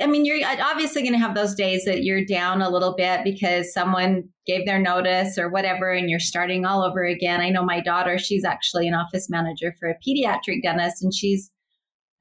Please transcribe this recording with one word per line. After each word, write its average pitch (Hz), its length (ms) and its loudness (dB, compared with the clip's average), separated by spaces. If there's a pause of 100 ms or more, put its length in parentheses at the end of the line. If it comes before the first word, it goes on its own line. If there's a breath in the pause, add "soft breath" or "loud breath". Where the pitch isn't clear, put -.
I 277 60 2
mean, 294 180 4
you're 302 140 0 (220)
obviously 294 420 -2
gonna 240 140 2
have 214 180 0
those 202 200 0
days 190 300 0
that 180 180 0
you're 190 200 0
down 185 380 0
a 185 80 2
little 180 260 2
bit 185 280 2
because 180 500 0
someone 185 560 2 (160)
gave 185 200 -2
their 196 140 0
notice 185 580 2
or 175 120 -2
whatever, 185 420 0
and 180 180 0
you're 170 100 0
starting 180 460 -2
all 190 180 2
over 185 200 0
again. 175 380 0
I 180 80 0
know 185 160 2
my 175 160 0
daughter, 180 360 0
she's 190 280 -2
actually 170 420 0
an 170 60 0
office 170 360 -2
manager 165 500 -4
for 165 100 -4
a 165 60 -2
pediatric 220 680 -2
dentist, 175 400 -2
and 190 100 0
she's, 196 380 -2 (680)